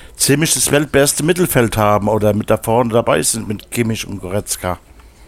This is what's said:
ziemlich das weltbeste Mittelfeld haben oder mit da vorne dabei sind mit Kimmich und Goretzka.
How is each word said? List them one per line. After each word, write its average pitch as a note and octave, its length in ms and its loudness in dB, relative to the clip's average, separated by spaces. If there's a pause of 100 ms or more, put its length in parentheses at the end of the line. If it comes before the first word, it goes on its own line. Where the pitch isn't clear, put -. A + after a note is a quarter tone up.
(160)
ziemlich D3 380 0
das - 160 -2
weltbeste C#3+ 540 2
Mittelfeld D#3+ 520 2
haben G#2 320 2
oder G#2+ 240 2
mit G#2+ 160 -2
da A2 100 2
vorne A#2 340 0
dabei A#2+ 300 2
sind A2 260 -4
mit G#2 240 -8
Kimmich A2+ 340 -2
und F#2+ 140 -10
Goretzka. F2+ 580 -6 (500)